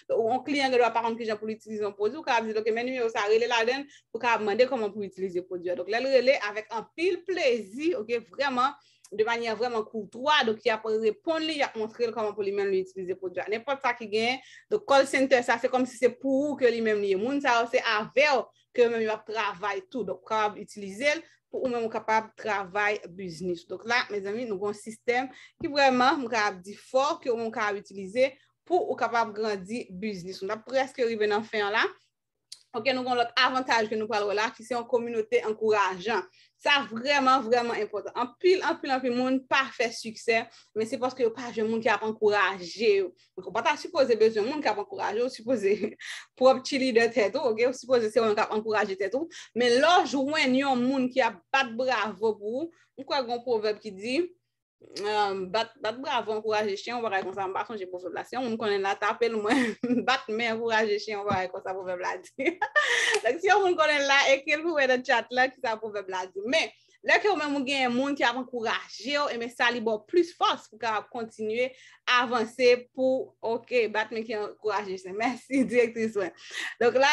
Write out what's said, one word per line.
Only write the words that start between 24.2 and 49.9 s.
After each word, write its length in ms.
nou 100
gon 160
sistèm 560
ki 60
vrèman, 500
mwen 140
kapab 320
di 100
fò, 480
ke 80
ou 80
menm 140
kapab 240
itilize 560
pou 240
ou 60
kapab 400
grandi 560
biznis. 500
Nou 80
ap 160
preske 400
rive 240
nan 140
fen 260
la. 160
Ok, 160
nou 160
gon 80
lòt 240
avantaj 480
ke 80
nou 160
pral 160
wè 80
la, 160
ki 160
se 80
yon 160
kominote 560
ankourajan. 800
Sa 140
vreman, 560
vreman 380
enpòtan. 340
Anpil, 480
anpil, 300
anpil 180
moun 240
pa 160
fè 160
siksè, 500
men 160
se 120
paske 260
yo 80
pa 160
jwenn 180
moun 160
ki 80
ap 140
ankouraje 840
yo. 80
Donk, 140
ou 40
pa 120
ta 140
sipoze 400
bezwen 280
moun 160
ki 80
ap 80
ankouraje 400
yo, 120
sipoze 420
<laughs> 360
pwòp 240
cheerleader 480
tèt 240
ou, 160
ok? 160
Ou 80
sipoze 320
se 140
ou 100
ki 140
ap 100
ankouraje 440
tèt 180
ou. 100
Men 240
lò 160